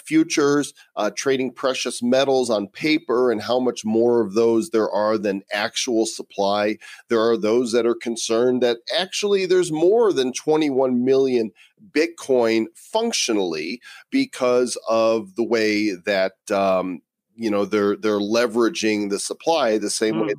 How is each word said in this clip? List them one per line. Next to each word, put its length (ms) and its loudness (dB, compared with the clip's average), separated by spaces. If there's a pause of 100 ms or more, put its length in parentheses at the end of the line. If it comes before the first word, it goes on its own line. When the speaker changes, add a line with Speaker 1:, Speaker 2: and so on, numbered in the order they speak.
Speaker 1:
futures, 680 0 (220)
uh, 200 -2
trading 360 -2
precious 520 -4
metals 480 2
on 160 -2
paper 640 0
and 100 -2
how 180 0
much 240 -2
more 380 2
of 140 -4
those 340 2
there 220 0
are 260 0
than 340 -4
actual 540 -2
supply. 720 -2 (320)
There 120 2
are 160 2
those 340 0
that 160 2
are 80 2
concerned 680 -2
that 140 0 (180)
actually 520 -2
there's 240 0
more 420 2
than 200 -2
twenty-one 680 0
million 480 2 (400)
Bitcoin 760 0 (100)
functionally 1080 -4 (300)
because 640 0 (100)
of 480 0
the 80 -2
way 480 0 (140)
that, 280 0 (180)
um, 500 0 (400)
you 100 -2
know, 120 0
they're, 320 0
they're 240 -2
leveraging 880 0
the 100 -4
supply 580 0
the 140 -4
same 280 -2
way 80 -2
Speaker 2:
Mm. 100 -2